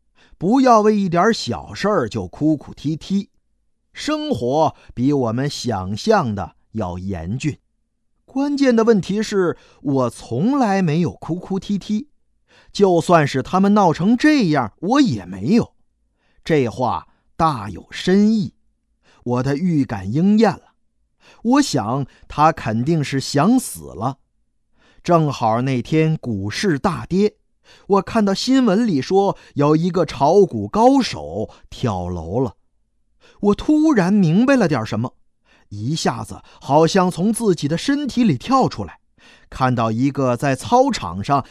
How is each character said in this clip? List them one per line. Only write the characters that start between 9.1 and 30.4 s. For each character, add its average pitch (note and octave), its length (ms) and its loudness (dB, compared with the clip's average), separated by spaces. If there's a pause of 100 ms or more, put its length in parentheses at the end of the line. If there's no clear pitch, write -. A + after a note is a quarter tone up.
是， F#3+ 360 -2 (240)
我 C3+ 280 0
从 F3+ 480 -4
来 G3+ 240 0
没 E3 200 0
有 D#3 120 -2
哭 - 220 -10
哭 F#3+ 240 -6
啼 G3+ 180 -6
啼， G#3 320 -6 (640)
就 F#3 260 4
算 D#3+ 260 4
是 C3 180 -2
他 - 160 -2
们 G3+ 160 4
闹 F#3+ 180 4
成 G#3+ 240 0
这 D4 300 4
样， C#3 320 0
我 B3 220 2
也 C3 240 0
没 G2 280 -4
有。” - 220 0 (680)
这 C#3+ 240 0
话 G#2 400 -6 (300)
大 C3 320 -2
有 F2 220 -16
深 G3+ 420 2
意， G3+ 220 -4 (680)
我 B2 200 -2
的 C#3 120 -2
预 E3+ 300 0
感 G2 260 -8
应 F#3+ 280 2
验 G#3+ 120 4
了。 - 220 -12 (720)
我 C4+ 180 4
想 C3 440 -2 (220)
他 D#3 240 2
肯 A#2 320 -4
定 D#3+ 180 0
是 C3+ 180 -4
想 E3+ 380 2
死 D2+ 360 -8
了。 A2 240 -8 (840)
正 D#3+ 300 2
好 A#2 300 0
那 C3 200 -2
天 D#3 360 0
股 G2+ 320 -6
市 E3 280 0
大 C3+ 280 -4
跌， G3+ 320 0 (500)
我 G3 140 2
看 G#3+ 240 0
到 G3 80 0
新 B3+ 320 2
闻 A3 200 2
里 D#3+ 160 0
说 F#3+ 360 0 (160)
有 D3 220 4
一 E3 140 0
个 E3+ 160 0
炒 E3+ 400 4